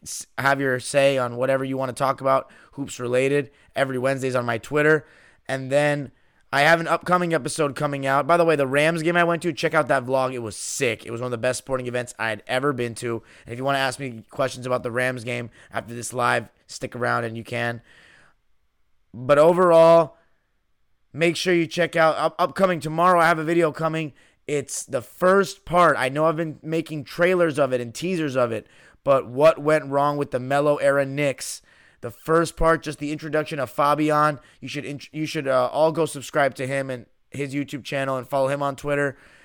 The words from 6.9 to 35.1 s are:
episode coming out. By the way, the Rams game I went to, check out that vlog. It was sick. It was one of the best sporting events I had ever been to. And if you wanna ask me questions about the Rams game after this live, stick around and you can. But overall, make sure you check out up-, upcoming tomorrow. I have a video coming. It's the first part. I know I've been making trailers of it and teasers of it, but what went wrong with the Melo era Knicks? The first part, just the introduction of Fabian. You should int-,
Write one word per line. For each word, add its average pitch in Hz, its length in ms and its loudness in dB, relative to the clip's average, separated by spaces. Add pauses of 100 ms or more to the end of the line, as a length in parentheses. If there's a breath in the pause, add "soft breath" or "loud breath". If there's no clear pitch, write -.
episode 147 420 0
coming 143 300 -4
out. 135 220 2
By 170 100 4
the 170 80 6
way, 160 120 4
the 139 100 2
Rams 156 360 2
game 170 140 2
I 175 80 4
went 170 160 0
to, 170 140 -2
check 160 180 -2
out 151 160 2
that 139 160 2
vlog. 131 300 0
It 120 60 -8
was 110 140 -8
sick. - 520 -4
It - 40 -12
was 117 80 -8
one 123 100 -6
of - 20 -8
the 120 80 -6
best 127 180 -2
sporting 127 300 -6
events 120 320 -6
I 110 100 -2
had 107 180 -6
ever 131 280 0
been 120 220 -4
to. 117 260 -6 (240 loud breath)
And 120 80 -12
if 120 40 -12
you 131 60 -6
wanna 139 140 0
ask 135 200 -2
me 123 300 -10
questions 123 380 -4
about 123 160 -2
the - 80 -6
Rams 127 340 -4
game 120 240 -8 (240 loud breath)
after 117 220 -8
this 117 180 -10
live, 120 380 -2 (160)
stick - 280 -12
around 120 300 -2
and 113 140 -8
you 110 60 -12
can. 117 360 -6 (1300 soft breath)
But 127 240 2
overall, 165 800 6 (920)
make 160 260 0
sure 180 180 0
you 165 120 2
check 165 300 -2
out 160 220 4
up-, 160 200 -2
upcoming 175 420 0
tomorrow. 170 380 2
I 165 100 6
have 170 100 2
a 160 60 -4
video 165 280 2
coming. 160 400 -4 (340 soft breath)
It's - 380 -6
the 123 160 -6
first 190 640 0
part. 165 340 4
I 131 120 0
know 151 160 0
I've 160 100 2
been 156 260 -6
making 156 420 -6
trailers 170 540 2
of 131 140 2
it 123 80 0
and 120 140 -10
teasers 160 420 -4
of 120 160 0
it, 107 140 -8 (380 soft breath)
but 135 220 2
what 143 320 4
went 147 280 2
wrong 139 320 0
with 143 140 -4
the 123 80 -2
Melo 143 360 0
era 139 300 2
Knicks? 139 560 -4 (380 soft breath)
The 117 100 -10
first 160 460 0
part, 165 260 2
just 147 160 -10
the 147 140 -6
introduction 151 480 -4
of 123 100 -6
Fabian. 151 680 2 (200 soft breath)
You 135 60 -14
should 131 180 -10
int-, 139 280 -12